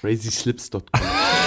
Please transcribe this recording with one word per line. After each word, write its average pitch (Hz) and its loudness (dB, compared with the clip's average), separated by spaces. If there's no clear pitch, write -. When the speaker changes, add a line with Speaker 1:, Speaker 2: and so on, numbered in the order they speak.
Speaker 1:
Crazy 110 -2
Slips - 0
dot - -8
com. - 2
Speaker 2:
<laughs> - -2